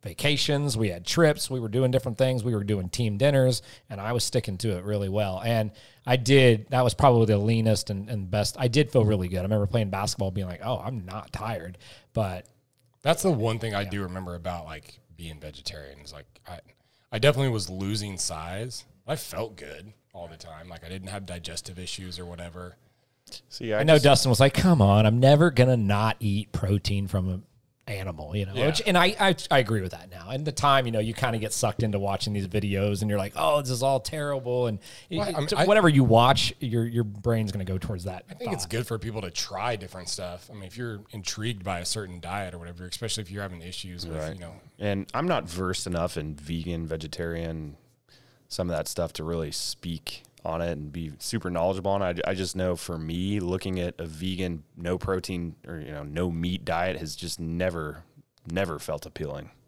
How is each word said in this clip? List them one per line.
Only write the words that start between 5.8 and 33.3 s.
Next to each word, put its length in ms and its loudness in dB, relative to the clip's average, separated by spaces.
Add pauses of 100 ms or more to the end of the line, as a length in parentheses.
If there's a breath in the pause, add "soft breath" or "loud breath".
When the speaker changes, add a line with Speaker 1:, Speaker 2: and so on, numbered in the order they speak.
Speaker 1:
I 100 4
did, 540 8
that 140 4
was 100 2
probably 320 8
the 120 6
leanest 520 2
and, 180 -6
and 220 -6
best. 280 0
I 100 2
did 240 2
feel 120 6
really 220 2
good. 140 -2
I 20 -2
remember 240 2
playing 240 0
basketball 400 -2
being 160 -4
like, 160 -10
"Oh, 160 -4
I'm 260 -6
not 280 -10
tired." 460 -8 (340 loud breath)
But 340 -2 (560)
Speaker 2:
That's 200 2
the 100 4
one 260 0
thing 160 -4
I 80 0
Speaker 1:
Yeah. 80 -4
Speaker 2:
do 120 -4
remember 340 -8
about, 280 -6
like, 360 -16 (160)
being 240 -12
vegetarian 600 -14
is, 120 -18
like, 140 -18 (220)
I, 120 -14 (500)
I 80 -6
definitely 320 2
was 180 -2
losing 500 -6
size. 680 -8 (240)
I 80 -4
felt 400 -8
good 360 -16 (200)
all 160 -14
the 80 -18
time. 320 -18
Like, 160 -16
I 40 -14
didn't 200 -12
have 180 -10
digestive 520 -10
issues 420 -10
or 60 -10
whatever. 500 -12 (720)
Speaker 3:
See, 260 -4
I 60 4
Speaker 1:
I 20 4
know 120 8
Speaker 3:
just 100 8
Speaker 1:
Dustin 260 6
was 80 4
like, 160 6
"Come 260 6
on, 240 8
I'm 140 6
never 320 8
gonna 260 6
not 440 2
eat 320 0
protein 560 2
from 200 0
an 140 -4 (460)
animal," 480 -8
you 100 -2
know, 80 -10
Speaker 2:
Yeah. 120 2
Speaker 1:
which, 200 2
and 100 6
I, 220 6
I, 160 6 (160)
I 80 6
agree 220 2
with 120 -6
that 200 -16
now. 180 -14
And 140 -6
the 80 -4
time, 340 4
you 60 -2
know, 80 2
you 120 0
kinda 280 0
get 120 -4
sucked 300 0
into 160 0
watching 360 -2
these 120 -2
videos 540 0
and 100 0
you're 80 0
like, 160 -4